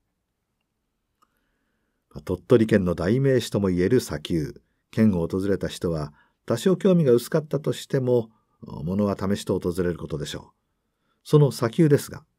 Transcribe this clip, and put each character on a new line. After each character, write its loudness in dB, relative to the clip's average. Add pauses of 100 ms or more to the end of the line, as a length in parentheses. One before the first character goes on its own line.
(2250)
鳥 -4
取 4
県 4
の 0
代 0
名 2
詞 -8
と 0
も 0
い 0
え 2
る 2
砂 -8
丘。 -6 (280)
県 2
を -2
訪 -4
れ 0
た -6
人 -6
は、 -6 (340)
多 -2
少 0
興 2
味 2
が 6
薄 0
か 0
っ -6
た -6
と -4
し -8
て -2
も、 0 (320)
も -8
の 2
は 0
試 -2
し -14
と 0
訪 -4 (120)
れ -2
る -10
こ -12
と -8
で -6
し -12
ょ -16
う。 -20 (260)
そ 4
の 4
砂 -2
丘 2
で 4
す -4
が、 -16 (140)